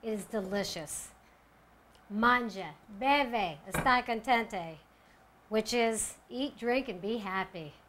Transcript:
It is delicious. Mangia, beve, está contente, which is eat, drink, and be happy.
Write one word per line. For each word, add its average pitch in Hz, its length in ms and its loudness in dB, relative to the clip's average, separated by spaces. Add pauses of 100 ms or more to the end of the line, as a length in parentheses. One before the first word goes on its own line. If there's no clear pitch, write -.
It 220 120 -2
is 196 100 -4
delicious. 190 840 -4 (1000)
Mangia, 214 640 2 (280)
beve, 233 600 2 (120)
está 247 320 4
contente, 220 760 0 (760)
which 220 240 0
is 226 400 2 (160)
eat, 254 260 -4
drink, 254 320 0
and 180 140 -8
be 220 160 -2
happy. 185 560 -6 (140)